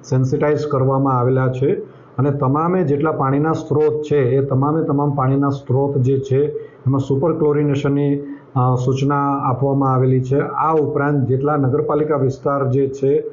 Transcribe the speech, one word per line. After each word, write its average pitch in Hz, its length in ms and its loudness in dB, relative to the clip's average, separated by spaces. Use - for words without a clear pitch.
સેન્સિટાઇઝ 143 560 0
કરવામાં 135 520 0
આવેલા 127 300 0
છે 131 260 0
અને 139 120 2
તમામે 151 540 0
જેટલા 143 280 0
પાણીના 143 400 0
સ્ત્રોત 151 500 0
છે, 147 140 0
એ 135 280 2
તમામે 143 400 0
તમામ 143 300 0
પાણીના 139 340 0
સ્ત્રોત 139 500 -2
જે 131 200 2
છે, 131 240 0
એમાં 131 140 2
સુપર 143 320 0
ક્લોરિનેશનની, 143 840 0
અ, 127 180 2
સૂચના 139 540 0
આપવામાં 139 440 0
આવેલી 127 260 2
છે. 131 200 0
આ 156 340 -2
ઉપરાંત 139 520 0
જેટલા 135 300 0
નગરપાલિકા 147 600 0
વિસ્તાર 135 540 -2
જે 135 180 2
છે 139 440 0